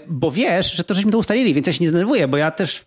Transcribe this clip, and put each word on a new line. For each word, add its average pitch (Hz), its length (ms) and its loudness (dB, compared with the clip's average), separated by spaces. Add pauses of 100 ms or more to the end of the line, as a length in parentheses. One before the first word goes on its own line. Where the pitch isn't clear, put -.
bo 160 220 -2
wiesz, 175 440 0
że 170 100 -4
to 208 100 -2
żeśmy 202 180 0
to 226 60 2
ustalili, 214 360 2
więc 135 120 0
ja - 60 0
się 175 120 -2
nie 165 40 2
zdenerwuję, 175 400 2
bo 135 80 0
ja 151 140 2
też - 360 -6